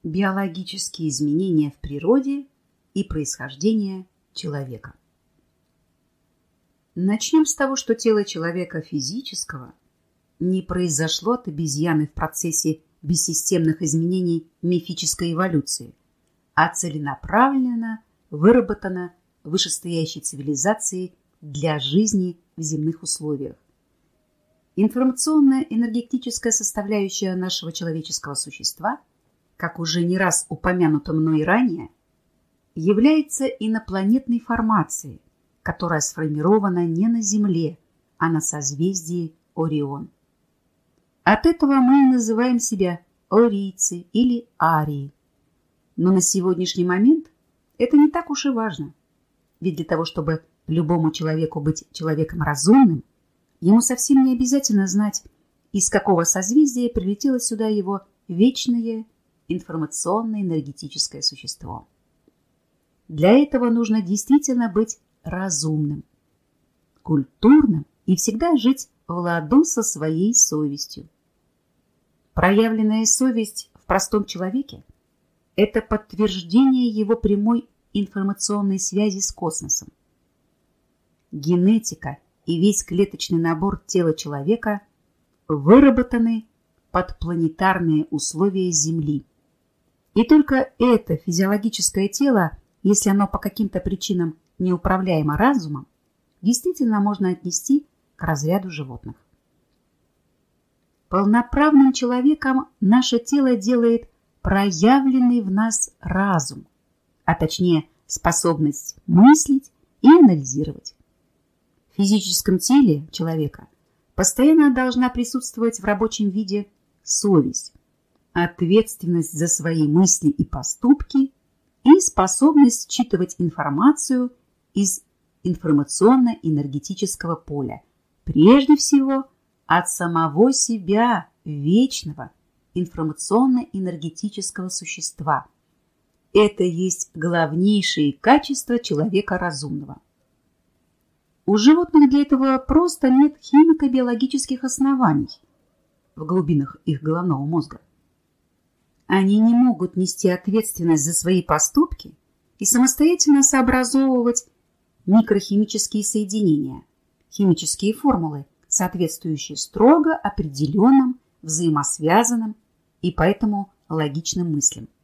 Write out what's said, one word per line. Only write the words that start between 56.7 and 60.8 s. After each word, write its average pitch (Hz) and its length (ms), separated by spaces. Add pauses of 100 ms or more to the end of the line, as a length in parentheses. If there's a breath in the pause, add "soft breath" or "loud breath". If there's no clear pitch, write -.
прилетело 220 500
сюда 220 280
его 196 340 (260)
вечное 226 800 (440)
информационно-энергетическое 165 1700